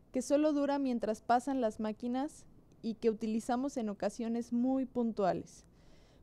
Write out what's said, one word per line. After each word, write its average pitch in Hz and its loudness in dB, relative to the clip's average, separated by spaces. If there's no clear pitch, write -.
que 254 -2
solo 294 4
dura 285 2
mientras 233 -2
pasan 254 2
las 220 0
máquinas 240 -4
y 220 -4
que 226 2
utilizamos 233 -2
en 214 -2
ocasiones 226 -4
muy 262 2
puntuales. 208 -2